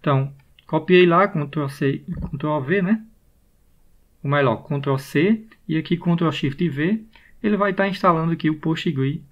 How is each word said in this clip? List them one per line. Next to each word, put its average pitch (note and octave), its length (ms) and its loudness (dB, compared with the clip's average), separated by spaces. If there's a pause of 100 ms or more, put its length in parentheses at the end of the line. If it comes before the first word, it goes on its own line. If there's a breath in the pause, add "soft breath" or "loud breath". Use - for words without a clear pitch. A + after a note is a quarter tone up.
Então, C3+ 320 0 (340)
copiei F3+ 380 4
lá, F3 200 4
Ctrl D3 440 -4
C, C#3+ 340 -2 (300)
Ctrl D3+ 260 -2
V, E3 220 0
né? A3 240 0 (1160)
Ou C#3 80 -6
melhor, C3+ 280 2
Ctrl C#3 400 -2
C F#3 500 0 (180)
e D#3+ 120 -2
aqui D#3+ 180 -2
Ctrl E3+ 340 0
Shift D3 380 -2
V, D#3+ 380 -2 (360 soft breath)
ele G#3 140 0
vai G3 180 0
tá G3 140 0
instalando E3+ 460 0
aqui D#3+ 160 0
o D3+ 100 -2
Postgre D3 720 -2